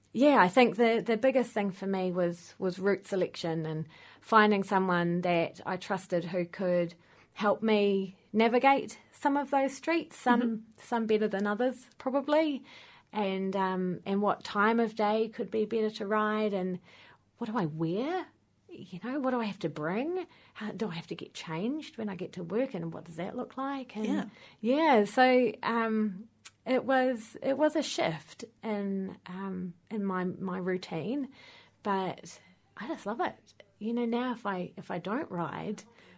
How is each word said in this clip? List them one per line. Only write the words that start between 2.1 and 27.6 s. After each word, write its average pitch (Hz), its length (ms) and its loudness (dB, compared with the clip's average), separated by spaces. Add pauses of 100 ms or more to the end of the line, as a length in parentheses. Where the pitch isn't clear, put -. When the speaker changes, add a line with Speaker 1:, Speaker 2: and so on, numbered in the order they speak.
Speaker 1:
was, 175 460 -2
was 180 220 -2
route 190 260 0
selection 170 600 -2
and 156 200 -4 (360)
finding 214 420 6
someone 180 580 2
that 175 440 0
I 185 100 -4
trusted 185 500 -2
who 175 200 -2
could 175 480 0 (400)
help 208 280 2
me 202 540 2 (160)
navigate 240 680 4 (140)
some 285 240 0
of 277 160 -2
those 269 220 2
streets, - 440 -2
some, 240 240 4
Speaker 2:
Mm-hmm. 233 140 0 (260)
Speaker 1:
some 233 240 -2
better 214 220 2
than 202 180 -2
others, 240 300 0 (220)
probably, 285 680 0 (480)
and, 190 440 -2
um, 185 500 0
and 196 160 0
what 202 240 0
time 220 340 4
of 220 160 0
day 220 320 2
could 226 240 -8
be 220 140 0
better 220 260 0
to 220 160 -6
ride, 214 460 0
and 185 260 -2 (580)
what 233 120 -6
do 220 80 -4
I 190 80 0
wear? 180 640 -2 (420)
You 185 340 -16
know, 262 160 -4
what 262 120 0
do 254 100 0
I 226 40 -4
have 190 140 -8
to 170 100 -2
bring? 226 560 -4 (280)
How, 214 180 -8
do 208 180 -4
I 160 60 -8
have 165 120 -10
to 175 80 -10
get - 180 -14
changed 220 640 -6
when 220 120 -6
I 190 60 -8
get 175 180 -10
to 180 100 -10
work, 214 300 -2
and 165 200 -6
what - 100 -12
does 165 140 -16
that 185 180 -8
look - 220 -8
like? 269 400 -8
And 214 80 -2
Speaker 2:
Yeah. 285 200 -2 (360)
Speaker 1:
yeah, 262 440 4
so, 254 460 4 (100)
um, 220 640 0 (420)
it 247 200 0
was, 254 580 0
it 269 140 0
was 302 180 2